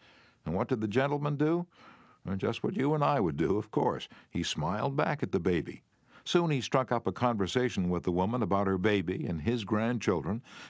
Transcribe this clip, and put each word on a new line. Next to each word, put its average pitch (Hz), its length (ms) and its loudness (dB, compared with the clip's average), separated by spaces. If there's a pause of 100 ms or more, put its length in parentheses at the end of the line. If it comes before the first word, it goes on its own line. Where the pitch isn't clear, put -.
(460)
And 113 80 -2
what 110 140 0
did 120 120 -2
the 107 80 0
gentleman 143 480 0
do? 165 300 2 (580)
Well, 95 120 -2
just 104 280 -2
what - 120 -2
you 147 180 0
and 151 100 2
I 143 160 2
would 80 160 0
do, 82 220 2
of 107 120 -4
course. - 380 0 (220)
He 87 120 -2
smiled 107 540 -2
back 147 260 0
at - 100 -4
the 95 60 0
baby. 85 440 0 (420)
Soon 175 260 2
he 135 120 0
struck 131 280 0
up 117 160 0
a 95 60 0
conversation 107 800 0
with 87 140 0
the 92 60 0
woman 95 320 0
about 98 240 2
her 95 120 2
baby 92 480 0
and 82 160 -4
his 113 220 0
grandchildren, 107 760 0 (300)